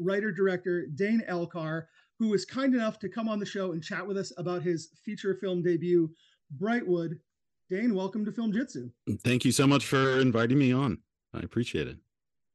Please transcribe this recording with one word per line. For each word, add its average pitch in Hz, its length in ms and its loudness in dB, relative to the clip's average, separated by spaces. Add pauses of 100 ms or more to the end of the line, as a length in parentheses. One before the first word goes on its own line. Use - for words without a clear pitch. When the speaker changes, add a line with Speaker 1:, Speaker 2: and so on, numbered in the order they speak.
Speaker 1:
writer-director 185 920 0
Dane 214 340 2
Elcar, 165 540 -4 (360)
who 226 80 0
was 196 180 2
kind 262 300 0
enough 220 240 -2
to 190 100 -8
come 220 200 -4
on 214 100 -2
the 202 60 -4
show 190 260 -4
and 160 100 -6
chat 180 240 -8
with 196 120 -4
us 190 200 -6
about 175 260 -4
his 165 260 -4 (140)
feature 202 300 -4
film 185 300 -4
debut, 170 500 2 (440)
Brightwood. 175 640 -2 (500)
Dane, 214 240 0
welcome 190 300 -2
to 208 80 -4
Film 226 220 -2
Jitsu. 151 360 -4 (320)
Speaker 2:
Thank 123 220 2
you 127 80 4
so 135 160 6
much 139 180 6
for 135 360 4
inviting 120 360 4
me 131 140 4
on. 127 280 2 (340)
I - 60 -6
appreciate 82 500 -2
it. - 80 -14 (580)